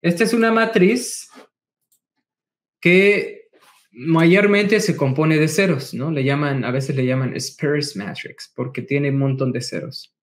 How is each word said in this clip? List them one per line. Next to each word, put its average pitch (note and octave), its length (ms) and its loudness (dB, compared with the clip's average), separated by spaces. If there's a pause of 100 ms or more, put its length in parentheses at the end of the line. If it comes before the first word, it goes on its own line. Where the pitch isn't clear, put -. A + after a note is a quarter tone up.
Esta F3 220 0
es G3+ 80 0
una A3+ 180 2
matriz A3+ 800 0 (1500)
que G3 680 2 (420)
mayormente F#3+ 880 4
se - 160 -2
compone D#3 400 0
de D#3 120 2
ceros, D#3 440 0
¿no? C3+ 180 -6
Le C#3 140 -2
llaman, C#3 400 -2
a A#2+ 60 -4
veces C3+ 260 -4
le B2+ 80 -2
llaman B2+ 340 -2
sparse D3 600 -4
matrix, - 560 -12
porque B2+ 280 -8
tiene C#3+ 280 -2
un C#3 80 -2
montón C3+ 340 -2
de A#2+ 80 -4
ceros. - 640 -12